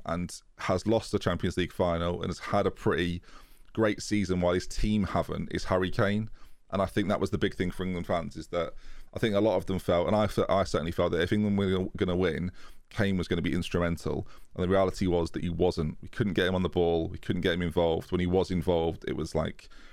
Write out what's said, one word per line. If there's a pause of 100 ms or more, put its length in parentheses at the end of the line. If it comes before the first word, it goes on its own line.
and (180)
has
lost
the
Champions
League
final
and
has
had
a
pretty (540)
great
season
while
his
team
haven't
is
Harry
Kane. (400)
And
I
think
that
was
the
big
thing
for
England
fans,
is
that (380)
I
think
a
lot
of
them
felt,
and
I
fe-,
I
certainly
felt,
that
if
England
were
gonna
win, (360)
Kane
was
gonna
be
instrumental. (280)
And
the
reality
was
that
he
wasn't.
We
couldn't
get
him
on
the
ball.
We
couldn't
get
him
involved.
When
he
was
involved,
it
was
like (240)